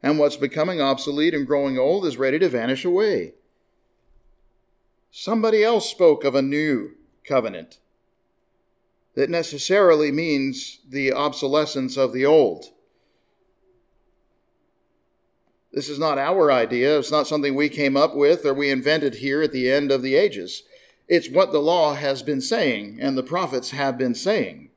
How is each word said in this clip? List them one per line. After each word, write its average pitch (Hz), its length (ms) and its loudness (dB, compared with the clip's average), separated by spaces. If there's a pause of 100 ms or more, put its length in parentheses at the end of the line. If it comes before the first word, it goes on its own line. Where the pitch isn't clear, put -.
And 151 160 0
what's 147 200 2
becoming 156 440 -2
obsolete 143 540 0
and 143 100 -2
growing 139 320 -2
old 165 300 0
is 123 120 -4
ready 135 200 0
to 180 100 2
vanish 127 360 -2
away. 180 500 0 (1800)
Somebody 220 540 0
else 226 260 0
spoke 160 320 4
of 135 140 0
a 139 60 2
new 139 500 -2 (340)
covenant 110 540 -4 (1300)
that 135 140 0
necessarily 160 840 2
means 139 680 -4 (100)
the 135 240 -2
obsolescence 143 840 -2
of 131 160 0
the 131 120 -2
old. 139 420 4 (3000)
This 139 160 -6
is 143 120 -10
not 151 180 -2
our 156 320 2
idea. 123 480 2
It's 139 140 -4
not 151 160 0
something 143 260 -2
we 147 140 0
came 143 280 -2
up 143 200 2
with 147 280 2
or 139 80 2
we 139 180 -2
invented 139 460 0
here 139 240 -2
at 151 120 0
the 127 180 0
end 143 220 2
of 131 100 0
the 135 140 0
ages. 104 480 -2 (420)
It's 160 220 2
what 170 240 2
the 151 80 2
law 151 340 2
has 139 280 -4
been 139 180 -2
saying 117 600 -2
and 135 160 -2
the 131 60 -2
prophets 135 480 -4
have 135 260 -4
been 123 180 -2
saying. 143 640 -4